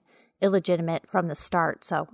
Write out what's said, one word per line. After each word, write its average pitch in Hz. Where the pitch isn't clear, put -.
illegitimate 175
from 180
the 156
start. -
So 156